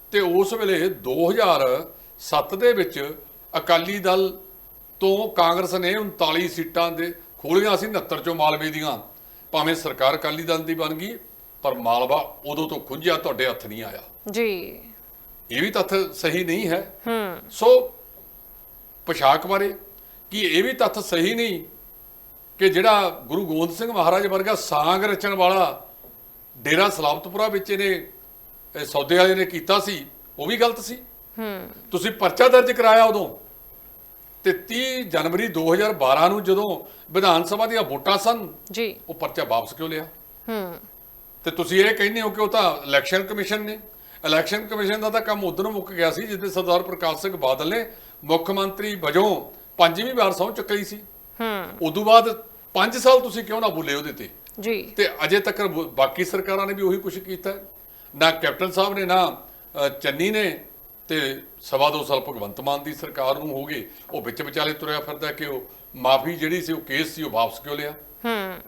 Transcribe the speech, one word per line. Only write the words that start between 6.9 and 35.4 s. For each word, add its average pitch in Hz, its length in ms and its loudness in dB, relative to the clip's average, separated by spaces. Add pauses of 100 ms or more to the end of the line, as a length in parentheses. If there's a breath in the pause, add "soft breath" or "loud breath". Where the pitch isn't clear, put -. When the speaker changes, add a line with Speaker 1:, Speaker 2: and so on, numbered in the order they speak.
Speaker 1:
ਦੇ 170 220 -6 (240 loud breath)
ਖੋਲ੍ਹੀਆਂ 196 380 2
ਸੀ, 196 100 -2
ਉਣੱਤਰ 180 320 -4
ਚੋਂ 170 160 -4
ਮਾਲਵੇ 151 360 0
ਦੀਆਂ। 151 280 -6 (540 loud breath)
ਭਾਵੇਂ 160 220 0
ਸਰਕਾਰ 147 400 0
ਅਕਾਲੀ 156 280 -4
ਦਲ 160 160 -2
ਦੀ 165 160 -4
ਬਣ 160 200 -4
ਗਈ, 208 240 -10 (440)
ਪਰ 135 120 -2
ਮਾਲਵਾ 123 720 -2
ਉਦੋਂ 151 220 -4
ਤੋਂ 151 120 -8
ਖੁੰਝਿਆ 160 340 -2
ਤੁਹਾਡੇ 160 320 -2
ਹੱਥ - 200 -6
ਨਹੀਂ 110 180 -12
ਆਇਆ। 98 180 -14 (280)
Speaker 2:
ਜੀ। 196 500 -6 (680)
Speaker 1:
ਇਹ 127 120 -2
ਵੀ 214 80 -2
ਤੱਥ 196 240 -2 (200)
ਸਹੀ 175 300 -2
ਨਹੀਂ 180 240 -2
ਹੈ। 175 380 -4
Speaker 2:
ਹੂੰ। 208 320 -6 (120)
Speaker 1:
ਸੋ 254 440 4 (1120)
ਪੋਸ਼ਾਕ 156 400 4
ਬਾਰੇ 196 280 0 (560 loud breath)
ਕੀ 208 100 -4
ਇਹ 180 240 2
ਵੀ 254 80 -2
ਤੱਥ 240 260 0
ਸਹੀ 190 360 0
ਨਹੀਂ 220 300 -4 (960)
ਕਿ 190 100 6
ਜਿਹੜਾ 185 580 4
ਗੁਰੂ 175 200 -2
ਗੋਬਿੰਦ 165 320 -2
ਸਿੰਘ 233 140 -4
ਮਹਾਰਾਜ 185 340 4
ਵਰਗਾ 190 280 0
ਸਾਂਗ 170 500 0
ਰਚਣ 196 300 -2
ਵਾਲਾ 185 560 2 (680)
ਡੇਰਾ 160 300 4
ਸਲਾਬਤਪੁਰਾ 180 600 -2
ਵਿੱਚ 202 220 -4
ਇਹਨੇ, 190 420 -2 (680)
ਇਹ 143 60 -8
ਸੌਦੇ 143 300 0
ਵਾਲੇ 190 180 8
ਨੇ 190 100 0
ਕੀਤਾ 180 340 0
ਸੀ, 190 280 -6 (320)
ਉਹ 143 80 -6
ਵੀ 226 100 -2
ਗਲਤ 233 240 2
ਸੀ। 214 160 -10 (420)
Speaker 2:
ਹੂੰ। 202 320 -8 (200)
Speaker 1:
ਤੁਸੀਂ 185 200 -2
ਪਰਚਾ 214 380 4
ਦਰਜ 247 240 8
ਕਰਾਇਆ 226 320 6
ਉਦੋਂ, 208 420 -2 (1000)
ਤੇ 185 80 4
ਤੀਹ 254 520 -4
ਜਨਵਰੀ 170 440 0